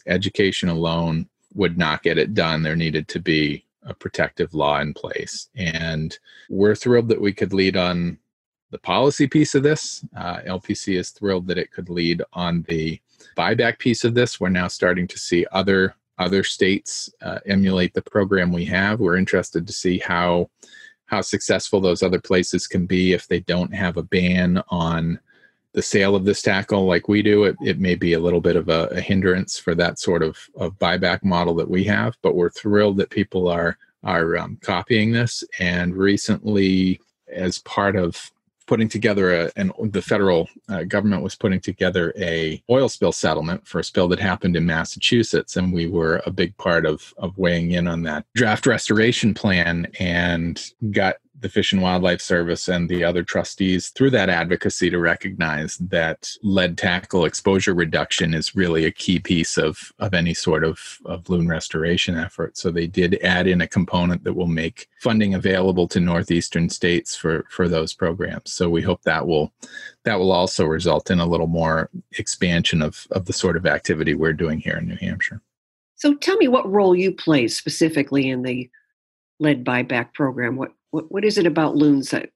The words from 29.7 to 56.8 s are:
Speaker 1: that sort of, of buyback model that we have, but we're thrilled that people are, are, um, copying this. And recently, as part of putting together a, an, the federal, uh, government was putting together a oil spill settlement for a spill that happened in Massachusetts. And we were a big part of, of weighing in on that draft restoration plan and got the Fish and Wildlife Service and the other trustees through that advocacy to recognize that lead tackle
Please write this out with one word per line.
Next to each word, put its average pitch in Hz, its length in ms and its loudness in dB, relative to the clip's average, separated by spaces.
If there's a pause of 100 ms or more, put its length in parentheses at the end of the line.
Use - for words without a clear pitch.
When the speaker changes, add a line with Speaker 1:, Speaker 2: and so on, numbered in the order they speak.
Speaker 1:
that 85 220 0
sort 85 240 0
of, 80 160 -2 (180)
of 87 220 -6
buyback 90 460 0
model 87 320 2
that 82 140 -2
we 92 160 0
have, 107 360 0
but - 140 2
we're 87 160 2
thrilled 104 460 2
that 98 120 0
people 95 380 -2
are, 85 300 -2 (260)
are, 85 340 0
um, 87 240 -8
copying 107 500 0
this. 117 320 -2 (160)
And 90 360 0
recently, 98 1040 2 (320)
as 90 280 -4
part 101 360 0
of 87 360 -2 (400)
putting 113 160 2
together 104 380 0 (160)
a, 82 160 -2
an, 95 100 0 (300)
the 87 40 0
federal, 92 460 2 (220)
uh, 90 140 -4
government 101 380 0
was 92 140 -8
putting 95 240 0
together 92 580 -2
a 82 520 -4
oil 127 180 4
spill 92 240 0
settlement 80 560 -2
for 87 120 -6
a 82 40 -4
spill 92 240 0
that 90 120 0 (120)
happened 90 240 0
in 82 100 2
Massachusetts. - 920 0
And 90 160 0
we 85 140 -2
were 82 380 0
a 87 60 -4
big 92 240 -2
part 85 300 0
of, 78 320 -4
of 92 200 -8
weighing 87 340 0
in 87 140 0
on 82 180 -2
that 78 300 -6
draft 110 320 0
restoration 110 680 2
plan 87 540 0 (120)
and 87 540 0 (380)
got 98 240 0 (240)
the 104 100 -10
Fish - 240 0
and 95 80 2
Wildlife 90 400 2
Service 85 460 -2
and 87 200 0
the 87 160 0
other 85 200 0
trustees 90 640 -2
through 135 220 2
that 98 180 2
advocacy 87 640 0
to 87 80 0
recognize 82 800 -2
that 85 420 -2 (240)
lead 92 340 0
tackle 87 480 0